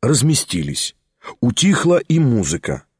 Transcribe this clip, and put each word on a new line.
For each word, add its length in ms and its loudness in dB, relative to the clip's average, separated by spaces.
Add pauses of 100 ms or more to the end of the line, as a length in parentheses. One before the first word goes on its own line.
разместились. 920 -2 (460)
Утихла 580 2
и 180 0
музыка. 680 -2 (140)